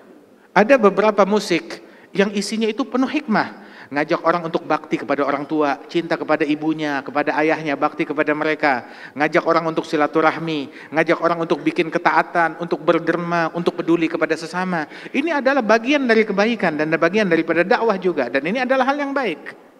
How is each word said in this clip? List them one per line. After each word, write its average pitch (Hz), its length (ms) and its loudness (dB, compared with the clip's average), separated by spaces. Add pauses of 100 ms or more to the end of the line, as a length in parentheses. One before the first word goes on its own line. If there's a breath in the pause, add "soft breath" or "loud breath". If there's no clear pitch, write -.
(580 loud breath)
Ada 226 240 4
beberapa 202 400 4
musik 190 640 0 (240 loud breath)
yang 196 240 0
isinya 214 320 -2
itu 220 160 -2
penuh 262 260 0
hikmah, 208 600 -2 (240 loud breath)
ngajak 151 320 -2
orang 165 240 0
untuk - 160 -2
bakti 151 320 -2
kepada 139 320 -2
orang 139 160 -2
tua, 143 320 0 (160)
cinta 165 240 -2
kepada 147 320 0
ibunya, 151 560 -2
kepada 143 360 -2
ayahnya, 156 360 0
bakti 151 320 -2
kepada 147 240 0
mereka, 151 560 0 (320 loud breath)
ngajak 160 240 2
orang 165 240 2
untuk 160 160 -2
silaturahmi, 151 1120 -2
ngajak 165 240 2
orang 165 240 0
untuk 160 160 0
bikin 156 320 -2
ketaatan, 165 720 0
untuk 175 200 -4
berderma, 170 680 0
untuk 175 240 -2
peduli 165 320 0
kepada 160 320 -2
sesama. 170 480 -4 (240 loud breath)
Ini 285 320 0
adalah 269 160 4
bagian 233 480 2
dari 226 160 6
kebaikan 202 560 0
dan 156 160 0
bagian 180 320 2
daripada 165 400 2
dakwah 214 320 2
juga, 151 320 0
dan 135 160 0
ini 247 160 -2
adalah 254 280 2
hal 294 80 -4
yang 277 160 -4
baik. 226 480 -4 (160)